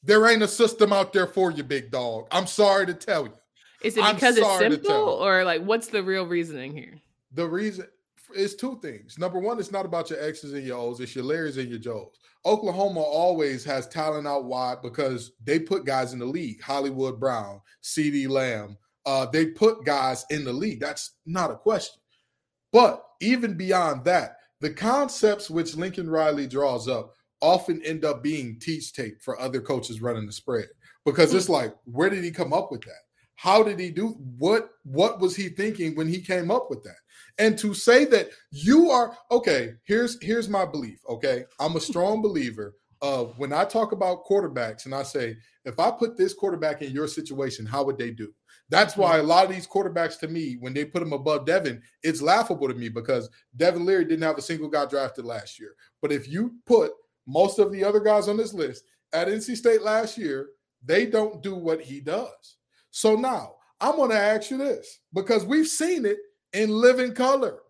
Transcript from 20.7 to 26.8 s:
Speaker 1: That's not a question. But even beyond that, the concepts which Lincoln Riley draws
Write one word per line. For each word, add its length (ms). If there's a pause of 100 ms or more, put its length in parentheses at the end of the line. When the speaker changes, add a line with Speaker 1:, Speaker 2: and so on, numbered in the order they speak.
Speaker 1:
That's 320 (140)
not 240
a 60
question. 440 (720)
But 320 (160)
even 360
beyond 480
that, 320 (240)
the 100
concepts 800
which 260
Lincoln 320
Riley 380
draws 420